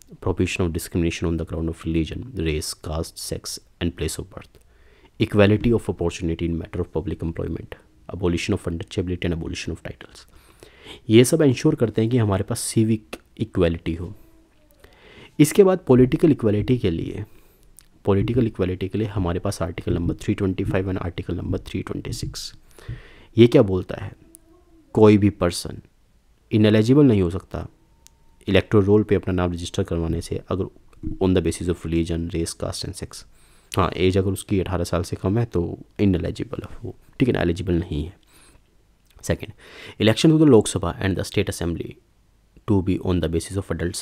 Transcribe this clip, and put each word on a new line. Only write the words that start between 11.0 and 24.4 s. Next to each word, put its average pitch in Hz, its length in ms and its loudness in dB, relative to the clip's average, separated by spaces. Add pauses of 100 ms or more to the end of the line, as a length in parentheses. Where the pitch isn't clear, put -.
ये 117 140 10
सब 160 180 2
इंश्योर 147 320 2
करते 113 280 0
हैं 110 80 0
कि 127 80 2
हमारे 101 260 0
पास - 160 -6
सिविक 110 560 -2 (220)
इक्वलिटी 85 560 -2
हो। 87 200 -10 (1200)
इसके 170 260 6
बाद 185 220 4
पॉलिटिकल 127 460 4
इक्वलिटी 104 460 0
के 104 120 0
लिए 90 340 -6 (800)
पॉलिटिकल 113 420 2
इक्वालिटी 92 420 -4
के 104 100 -4
लिए 110 80 -2
हमारे 90 320 -2
पास - 240 -6
आर्टिकल 87 320 -4
नंबर 87 200 -2
थ्री - 200 -4
ट्वेंटी 95 300 -2
फ़ाइव 95 280 -2
and 90 100 -6
आर्टिकल 87 340 -8
नंबर 95 220 -6
थ्री - 240 -8
ट्वेंटी - 300 -10
सिक्स। - 420 -10 (840)
ये 117 80 10
क्या 127 160 6
बोलता 92 420 -4
है? - 80 -12 (800)